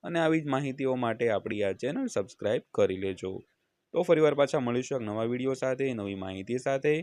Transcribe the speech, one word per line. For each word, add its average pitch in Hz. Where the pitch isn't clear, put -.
અને 170
આવી 160
જ 147
માહિતીઓ 135
માટે 117
આપણી 104
આ 98
ચેનલ 160
સબસ્ક્રાઇબ 104
કરી 95
લેજો. 95
તો 170
ફરીવાર 156
પાછા 143
મળીશું 123
એક 117
નવા 107
વીડિયો 123
સાથે, 131
નવી 101
માહિતી 95
સાથે. 139